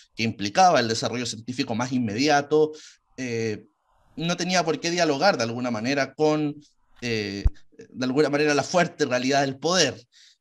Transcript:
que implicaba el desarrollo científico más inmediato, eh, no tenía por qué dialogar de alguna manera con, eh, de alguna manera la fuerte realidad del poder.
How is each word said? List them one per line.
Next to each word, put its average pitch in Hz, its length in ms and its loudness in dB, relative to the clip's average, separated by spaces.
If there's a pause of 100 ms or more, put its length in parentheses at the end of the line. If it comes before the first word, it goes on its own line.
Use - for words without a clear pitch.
(140)
que 110 80 -6
implicaba 113 560 4
el 120 100 2
desarrollo 117 380 -4
científico 123 480 -6
más 123 160 -4
inmediato, 143 800 2 (440)
eh, 117 480 -6 (500)
no 175 220 -4
tenía 175 260 0
por 156 160 -2
qué 170 120 -4
dialogar 165 480 2
de 117 60 0
alguna 123 260 -4
manera 131 420 -2
con, 151 420 2 (460)
eh, 104 440 -4 (460)
de 127 140 -8
alguna 135 240 2
manera 143 260 0
la 135 80 2
fuerte 170 440 0
realidad 127 340 0
del 135 180 -4
poder. 151 480 0 (340)